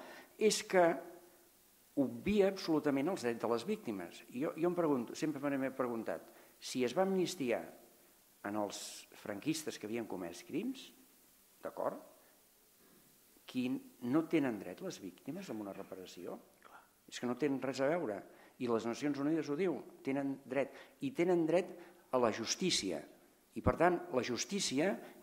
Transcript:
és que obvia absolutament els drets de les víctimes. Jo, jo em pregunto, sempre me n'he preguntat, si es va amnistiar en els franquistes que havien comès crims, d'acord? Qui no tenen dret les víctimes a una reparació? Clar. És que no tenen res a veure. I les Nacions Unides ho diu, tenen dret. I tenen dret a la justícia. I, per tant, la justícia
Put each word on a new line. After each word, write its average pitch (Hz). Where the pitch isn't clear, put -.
és 214
que 180
obvia 139
absolutament 151
els 139
drets 117
de 110
les 117
víctimes. 104
Jo, 135
jo 160
em 175
pregunto, 143
sempre 147
me 139
n'he 131
preguntat, 113
si -
es 123
va 190
amnistiar 143
en 104
els 101
franquistes 107
que 107
havien 113
comès 87
crims, 220
d'acord? -
Qui 127
no 147
tenen 131
dret 90
les 175
víctimes 151
a 113
una 101
reparació? 92
Clar. -
És -
que 123
no 120
tenen 139
res 131
a 135
veure. 135
I 123
les 113
Nacions 135
Unides 147
ho 143
diu, 165
tenen 139
dret. 127
I 131
tenen 170
dret 185
a 127
la 117
justícia. 101
I, 110
per 123
tant, 175
la 120
justícia 160